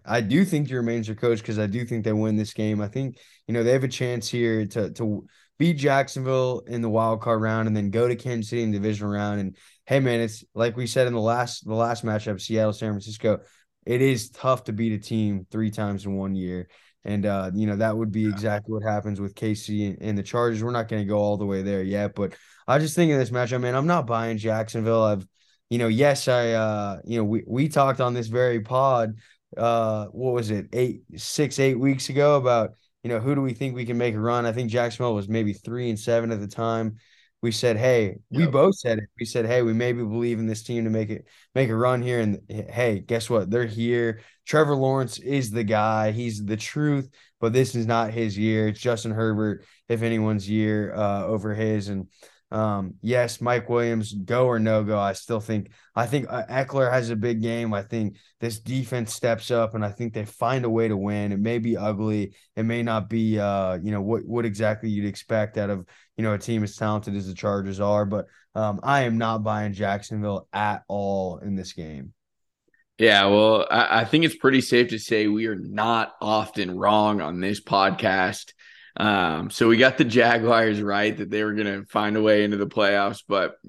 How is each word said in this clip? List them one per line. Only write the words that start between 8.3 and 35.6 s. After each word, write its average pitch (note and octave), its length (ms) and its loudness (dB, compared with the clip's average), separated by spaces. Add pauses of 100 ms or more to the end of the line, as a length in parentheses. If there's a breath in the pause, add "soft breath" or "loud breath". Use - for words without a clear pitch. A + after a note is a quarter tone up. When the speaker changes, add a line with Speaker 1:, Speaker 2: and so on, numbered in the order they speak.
Speaker 1:
City A#2+ 120 -2
in A2 80 0
the G2+ 80 0
divisional G#2 340 -2
round. G#2 280 -2
And F#2+ 160 -6 (300 soft breath)
hey, C3+ 140 2
man, A#2+ 200 2
it's A2 240 -6 (100)
like A#2 220 0
we B2 100 -6
said B2+ 200 2
in A#2+ 80 0
the A2+ 60 0
last, A#2+ 460 0
the G#2+ 80 -4
last A#2 300 0
matchup, G#2+ 380 -4
Seattle, A2 320 0
San A2 180 -6
Francisco, G#2 480 -2 (460 soft breath)
it B2 160 2
is B2+ 260 2
tough B2+ 360 0
to A2 100 -6
beat A2 180 0
a G#2 60 -2
team G#2 520 -2
three A2 200 -2
times G2+ 340 -4
in G2 100 -4
one G2 200 -4
year. F2+ 340 -6 (340 soft breath)
And, G2+ 220 -2
uh, G2 300 -2
you G#2+ 120 0
know, G2+ 100 -2
that A2 200 0
would A2 160 -4
be A2 100 -2
Speaker 2:
Yeah. G#2+ 60 2
Speaker 1:
exactly G#2 460 -4
what G#2 80 -6
happens G#2 360 -2
with G2+ 160 -8
K A2 200 -2
C G#2 320 -4
and, F#2+ 160 -6
and G#2 160 -2
the G2 40 -4
Chargers. A#2 400 0
We're A#2 80 -4
not A2+ 180 -4
gonna G#2 180 -4
go G#2 100 0
all G#2 220 0
the G2+ 80 -4
way G2 160 -2
there G2 200 -2
yet, G2+ 320 -2
but G2 200 -4 (340 soft breath)
I C3+ 100 6
just D#3 160 -2
think E3+ 160 4
in C#3+ 80 4
this A#2 120 0
matchup, B2 320 -2
man, B2 120 0
I'm C#3 120 0
not E3 200 2
buying A2+ 300 -2
Jacksonville. A2 640 0
I've, G#2 240 2 (440)
you A#2+ 80 0
know, A#2 100 2
yes, C3+ 400 2
I, A#2+ 240 2
uh, G#2+ 520 -2
you A#2 120 -6
know, A2 80 0
we, G#2+ 220 0
we C3+ 220 0
talked C3+ 320 2
on B2 120 0
this A#2+ 140 -4
very A#2+ 340 0
pod, A#2+ 560 0 (400 soft breath)
uh, A2 500 0
what B2 280 -4
was A2+ 160 -2
it, G#2 220 -4
eight, B2 300 0 (140)
six, - 420 -4
eight C3+ 200 4
weeks C3+ 320 0
ago C#3+ 260 4
about, B2 360 2 (300 soft breath)
you A#2 60 -6
know, A#2 100 -2
who C3+ 160 0
do C#3 60 0
we C3 140 -2
think C3 200 -6
we A#2+ 120 -6
can A#2+ 100 -2
make A#2+ 180 2
a G#2+ 60 -2
run? A#2+ 240 2
I A#2 80 0
think A#2+ 180 -2
Jacksonville A#2+ 440 0
was G2+ 140 -4
maybe G#2+ 260 0
three A#2+ 340 -8